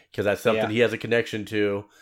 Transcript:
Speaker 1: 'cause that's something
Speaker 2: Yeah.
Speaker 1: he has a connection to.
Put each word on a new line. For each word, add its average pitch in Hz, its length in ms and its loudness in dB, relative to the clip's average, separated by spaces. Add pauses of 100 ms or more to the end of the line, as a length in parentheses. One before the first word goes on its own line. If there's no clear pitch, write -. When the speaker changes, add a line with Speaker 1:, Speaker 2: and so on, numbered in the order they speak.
(140)
Speaker 1:
'cause 101 120 -2
that's 101 160 0
something 110 220 2
Speaker 2:
Yeah. 107 60 -2
Speaker 1:
he 110 100 0
has 113 120 4
a 113 60 -4
connection 113 480 -2
to. 104 400 -2 (160)